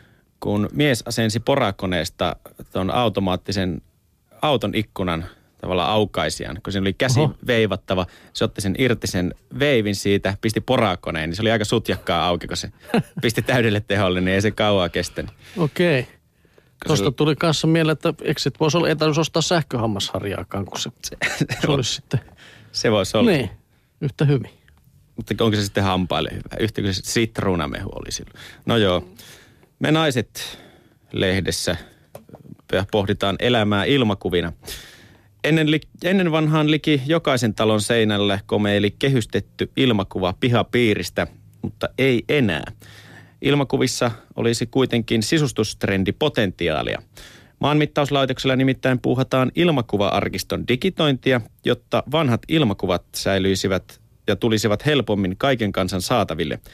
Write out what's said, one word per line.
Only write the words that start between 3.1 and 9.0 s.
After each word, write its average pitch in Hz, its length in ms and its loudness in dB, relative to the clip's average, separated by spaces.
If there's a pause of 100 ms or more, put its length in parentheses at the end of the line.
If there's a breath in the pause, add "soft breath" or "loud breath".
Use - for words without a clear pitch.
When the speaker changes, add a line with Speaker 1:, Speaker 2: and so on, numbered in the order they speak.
Speaker 1:
auton 143 340 0
ikkunan 90 500 -4 (400 loud breath)
tavallaan 87 240 0
aukaisijan, 92 760 -2
kun 98 100 -8
siinä 98 100 -2
oli 95 100 0
käsi 127 260 2
Speaker 2:
Oho. 156 140 2 (140)
Speaker 1:
veivattava. 98 580 0 (280 loud breath)
Se - 120 -2
otti - 160 -6
sen 95 160 -2
irti 123 300 0